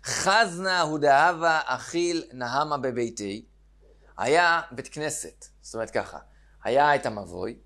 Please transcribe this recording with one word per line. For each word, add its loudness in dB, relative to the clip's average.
חזנה 2
הוא 0
דהבה 4
אכיל -4
נהמה -2
בביתי, -4
היה 4
בית -12
כנסת, -10
זאת -18
אומרת -6
ככה, -4
היה 4
את -2
המבוי, -8